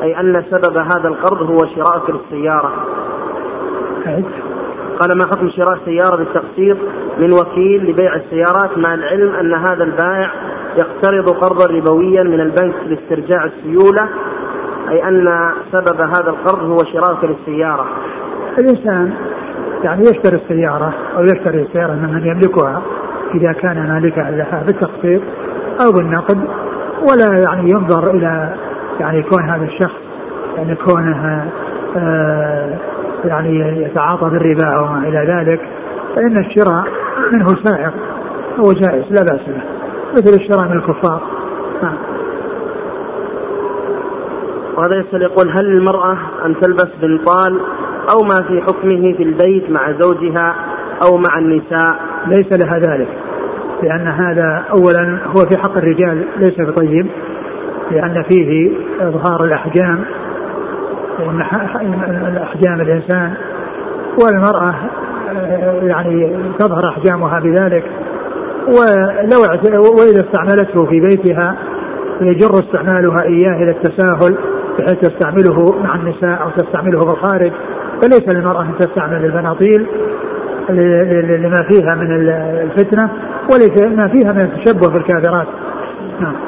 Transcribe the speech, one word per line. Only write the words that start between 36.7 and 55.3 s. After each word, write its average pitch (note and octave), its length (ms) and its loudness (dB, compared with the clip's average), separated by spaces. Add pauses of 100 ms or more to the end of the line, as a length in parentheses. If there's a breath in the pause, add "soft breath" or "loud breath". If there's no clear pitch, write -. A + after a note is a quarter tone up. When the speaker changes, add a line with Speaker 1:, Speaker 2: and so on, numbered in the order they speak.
Speaker 2:
منه G#3 140 4 (160)
سائغ، D#3+ 280 0 (680)
هو G3+ 140 6
جائز F3 380 0
لا G3+ 100 4 (100)
بأس C#3 160 -4
به، C3 140 -6 (520)
مثل G3+ 280 6
الشراء G3 260 0
من F3 100 0
الكفار. D#3+ 440 -2 (600)
نعم. D#3 140 -4 (2750)
Speaker 1:
وهذا F3 180 0
يسأل F#3+ 260 -2
يقول: F3+ 280 2
هل F#3+ 160 0
المرأة F#3 520 2 (280)
أن D#3+ 140 0
تلبس F3+ 300 2 (120)
بنطال F3 580 2 (560)
أو A3 80 4
ما F#3+ 240 2
في F3 140 0
حكمه F#3 560 2
في E3+ 60 0
البيت F3+ 460 2
مع D3+ 300 0
زوجها E3+ 560 2 (500)
أو F3+ 120 6
مع E3 220 2
النساء؟ E3 600 0 (280)
Speaker 2:
ليس F#3+ 380 4
لها E3 140 0
ذلك، D3+ 280 0 (760)
لأن E3 240 0
هذا E3 640 0
أولًا F3 540 4
هو F#3+ 240 4